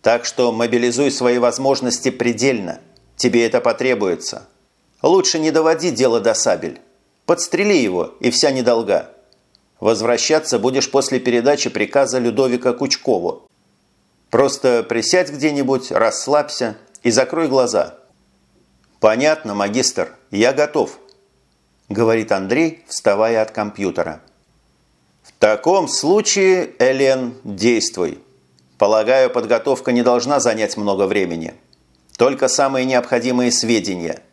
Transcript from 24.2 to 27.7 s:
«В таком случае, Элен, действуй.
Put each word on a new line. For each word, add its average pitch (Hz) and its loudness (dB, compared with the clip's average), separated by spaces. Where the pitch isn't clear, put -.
«В - -20
таком 156 2
случае, 190 2
Элен, 131 2
действуй. 101 -2